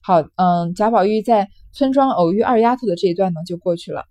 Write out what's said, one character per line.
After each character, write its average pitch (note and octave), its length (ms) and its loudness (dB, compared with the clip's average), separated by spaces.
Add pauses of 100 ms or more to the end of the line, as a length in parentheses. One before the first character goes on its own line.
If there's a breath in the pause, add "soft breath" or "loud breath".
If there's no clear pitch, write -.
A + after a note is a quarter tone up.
好， F3 200 2 (140)
嗯， F3 380 0
贾 G#3+ 160 0
宝 G3+ 160 2
玉 G#3+ 160 0
在 G#3 280 2 (220)
村 C4+ 200 0
庄 C4+ 180 2
偶 F3 240 0
遇 G#3+ 80 0
二 A#3 180 2
丫 A#3 160 2
头 B3 100 -10
的 F3 100 -2
这 F3+ 120 -2
一 E3+ 60 0
段 F#3 180 -2
呢， D#3+ 140 -8
就 E3+ 120 -10
过 F3 180 -2
去 E3+ 160 -14
了。 - 200 -10